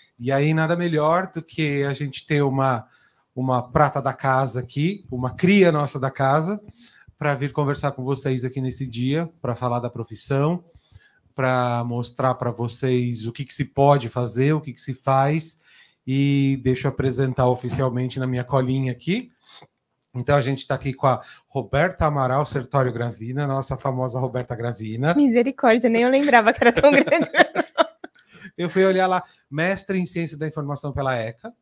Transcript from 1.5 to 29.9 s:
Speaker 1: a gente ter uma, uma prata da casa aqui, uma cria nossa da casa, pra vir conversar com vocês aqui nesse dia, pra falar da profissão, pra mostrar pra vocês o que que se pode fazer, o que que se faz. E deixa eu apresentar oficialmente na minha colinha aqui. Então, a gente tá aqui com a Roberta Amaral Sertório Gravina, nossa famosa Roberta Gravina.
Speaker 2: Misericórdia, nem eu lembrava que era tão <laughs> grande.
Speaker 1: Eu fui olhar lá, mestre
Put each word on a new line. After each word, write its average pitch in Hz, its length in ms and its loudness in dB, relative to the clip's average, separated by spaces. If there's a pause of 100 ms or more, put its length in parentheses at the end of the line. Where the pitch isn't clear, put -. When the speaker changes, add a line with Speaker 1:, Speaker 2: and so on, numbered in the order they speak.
Speaker 1:
a 139 100 -2
gente 139 320 -8
ter 147 160 2
uma, 135 460 0 (480)
uma 127 260 0
prata 143 400 2
da 135 100 -2
casa 131 460 0
aqui, 151 540 -4
uma 127 200 -4
cria 185 380 6
nossa 147 300 -2
da 135 100 -2
casa, 156 500 0 (560)
pra 143 200 -2
vir 131 160 -4
conversar 143 400 -2
com 131 100 -10
vocês 131 420 -2
aqui 131 160 -6
nesse 131 240 -6
dia, 131 460 -4 (100)
pra 120 140 -4
falar 120 240 -2
da 120 100 -6
profissão, 139 760 -2 (680)
pra 123 500 0
mostrar 120 520 -2
pra 120 160 -4
vocês 120 720 -2
o 117 60 -8
que 135 120 -10
que - 80 -14
se 143 120 -4
pode 139 440 4
fazer, 123 440 0
o 156 80 0
que 147 120 -12
que - 80 -18
se 131 140 -8
faz. 139 680 0 (460)
E 139 560 2
deixa 127 240 0
eu 135 60 -2
apresentar 131 560 0
oficialmente 127 720 -2
na 127 60 -4
minha 123 180 -4
colinha 131 480 0
aqui. 185 400 -6 (840)
Então, 127 220 0
a 143 60 2
gente 135 220 -4
tá 135 120 -4
aqui 135 160 -4
com 135 160 0
a 120 140 2 (260)
Roberta 147 580 -2
Amaral 139 400 0
Sertório 127 460 -2
Gravina, 120 560 -6
nossa 135 280 -4
famosa 127 440 -4
Roberta 123 340 -4
Gravina. 117 600 -2
Speaker 2:
Misericórdia, 247 760 2
nem 226 120 2
eu 247 80 2
lembrava 254 420 6
que - 100 -2
era 240 100 8
tão 262 200 6
<laughs> - 20 6
grande. 302 340 4 (1300)
Speaker 1:
Eu 170 140 -4
fui 185 140 4
olhar 185 240 4
lá, 180 160 0 (260)
mestre 185 480 -2